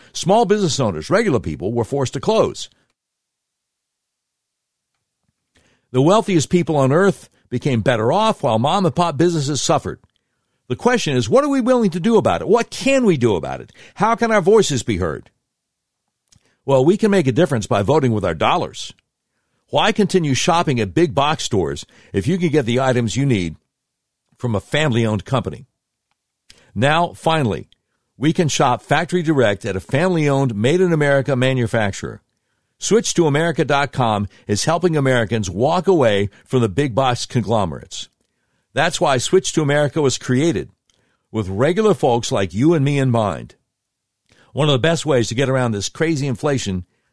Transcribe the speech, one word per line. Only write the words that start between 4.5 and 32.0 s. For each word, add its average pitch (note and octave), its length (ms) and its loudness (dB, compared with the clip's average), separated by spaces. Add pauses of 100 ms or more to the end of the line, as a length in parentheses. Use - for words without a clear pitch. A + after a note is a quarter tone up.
The B2+ 120 2
wealthiest F3+ 480 2
people E3 260 0
on C3+ 160 2
earth F3+ 380 0 (180)
became B2 320 -2
better A#2 320 0
off G#3+ 300 0
while A2+ 160 2
mom E3+ 260 0
and D#3+ 100 0
pop E3+ 220 -2
businesses D3+ 460 0
suffered. C#3 380 -2 (640)
The B2+ 100 -4
question G#3+ 400 0
is, A#2+ 140 0
what C4 140 4
are D4 40 0
we C4+ 140 0
willing A#3 300 2
to F3 80 -6
do A3 180 4
about F#2+ 240 0
it? - 60 -8
What A#3 200 2
can C4 380 0
we F3 100 4
do A2+ 200 2
about C2 260 -8
it? - 100 -20 (220)
How A3 220 0
can A3+ 140 0
our G#3+ 120 2
voices E3+ 400 2
be G2+ 160 -4
heard? D#2+ 320 -6 (1400)
Well, C3 180 4
we F#3 140 4
can G#3+ 120 2
make F#3 160 2
a C3 60 0
difference C3 340 0
by G#2 140 0
voting B2+ 320 2
with G#2 120 -2
our E2+ 100 0
dollars. A#2 580 -2 (800)
Why F3 220 2
continue F3 420 0
shopping E3 440 0
at G2+ 140 -2
big D#3+ 220 0
box D3 300 -2
stores D#2 420 -4 (260)
if G2 140 -2
you F3 100 0
can F3 140 0
get C3+ 160 0
the A#2+ 140 0
items B2 360 0
you C3+ 80 0
need F#2 320 -2 (800)
from A#2+ 180 -4
a F#2+ 60 -2
family-owned A2+ 640 -2
company? B2 400 -6 (1080)
Now, D#3 400 0
finally, C#3 560 -2 (480)
we D#3 160 0
can E3+ 140 0
shop B2+ 340 0
factory E3+ 400 -2
direct C3 420 0
at G2+ 100 -4
a F#2 60 -6
family-owned, C#3+ 720 0
made-in-America C#3+ 800 2
manufacturer. A#2+ 840 -2 (580)